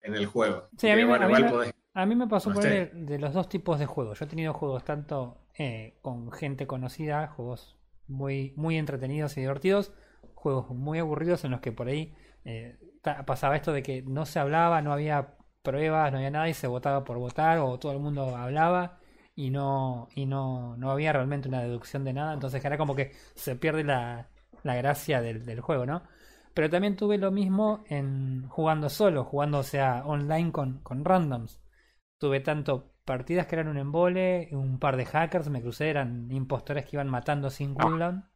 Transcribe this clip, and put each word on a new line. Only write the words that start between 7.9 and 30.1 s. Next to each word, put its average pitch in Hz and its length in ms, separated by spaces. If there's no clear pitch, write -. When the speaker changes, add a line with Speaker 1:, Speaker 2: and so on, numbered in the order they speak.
Speaker 2:
muy, 135 480
muy 160 220
entretenidos 139 600
y 135 40
divertidos, 185 500
juegos 135 340
muy 139 300
aburridos 165 460
en 131 60
los 127 100
que 120 100
por 117 160
ahí, 151 260
eh, 117 320
ta-, 143 240
pasaba 139 300
esto 151 180
de 139 100
que 131 200
no 135 220
se 160 140
hablaba, 160 420
no 147 120
había 147 420
pruebas, 151 480
no 135 80
había 135 120
nada 156 180
y 156 40
se - 140
votaba 135 360
por 120 140
votar 156 420
o 127 200
todo 147 120
el 139 80
mundo 139 380
hablaba 165 640
y 135 140
no, 135 680
y 139 100
no, 127 520
no 131 140
había 151 220
realmente 139 360
una 127 120
deducción 120 440
de 131 80
nada, 151 200
entonces 131 300
era 147 140
como 147 180
que 135 160
se 127 200
pierde 156 280
la, 120 460
la 123 120
gracia 135 460
del, 117 240
del 117 160
juego, 131 240
¿no? 156 180
Pero 156 160
también 185 260
tuve 208 220
lo 190 140
mismo 208 580
en 135 600
jugando 156 400
solo, 160 360
jugando, 143 340
o 135 40
sea, 135 420
online 156 460